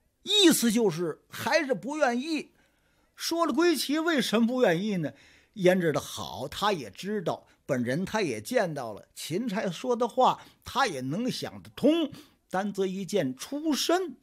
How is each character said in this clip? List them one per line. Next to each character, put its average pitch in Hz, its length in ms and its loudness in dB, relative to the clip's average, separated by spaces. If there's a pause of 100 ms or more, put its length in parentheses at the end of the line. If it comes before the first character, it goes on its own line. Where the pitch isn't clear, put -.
(220)
意 381 280 6
思 233 200 4
就 208 200 4
是 160 380 -4
还 302 360 0
是 262 80 0
不 233 240 -6
愿 247 240 2
意。 302 320 -6 (640)
说 330 300 0
了 277 80 0
归 330 200 4
齐， 277 240 -2
为 320 220 2
什 214 200 2
么 233 60 4
不 254 140 0
愿 185 220 2
意 208 160 -2
呢？ 147 140 -4 (420)
胭 180 260 4
脂 165 100 2
的 139 80 0
好， 98 480 -10
他 202 260 -2
也 123 180 -6
知 202 320 -6
道， 147 240 -4 (180)
本 127 180 0
人 135 220 -2
他 220 160 -2
也 131 180 -2
见 190 340 -2
到 123 200 -8
了， 92 220 -16
钦 214 340 -6
差 202 220 -4
说 240 260 -2
的 233 100 0
话， 226 360 2 (200)
他 - 240 0
也 143 140 -4
能 175 300 -2
想 107 320 -8
得 110 80 -20
通。 311 420 2 (380)
但 196 200 -2
这 190 160 -2
一 190 200 -6
件 151 280 0
出 294 380 -4
身 339 500 0